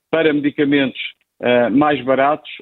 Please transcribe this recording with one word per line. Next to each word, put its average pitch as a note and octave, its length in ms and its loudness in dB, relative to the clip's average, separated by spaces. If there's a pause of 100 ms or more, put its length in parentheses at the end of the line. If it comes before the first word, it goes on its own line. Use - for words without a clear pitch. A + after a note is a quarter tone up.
(100)
para D#3+ 220 0
medicamentos, C#3+ 680 -2 (400)
ah, A#2+ 300 2
mais C#3+ 340 0
baratos, C3+ 460 0 (120)